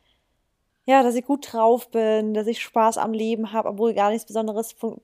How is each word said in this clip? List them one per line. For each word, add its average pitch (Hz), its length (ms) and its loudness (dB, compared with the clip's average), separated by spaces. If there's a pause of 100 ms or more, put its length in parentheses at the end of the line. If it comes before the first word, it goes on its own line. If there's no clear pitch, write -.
(880)
ja, 269 160 6
dass 240 120 2
ich 247 100 -4
gut 285 280 -4
drauf 233 380 2
bin, 220 420 0
dass 214 140 -2
ich 226 140 -4
Spaß 226 360 2
am 220 160 -2
Leben 220 400 -4
hab, 226 120 -2
obwohl 208 280 -2
gar 202 160 2
nichts 220 160 -4
Besonderes 214 460 -6
fun-, - 320 -10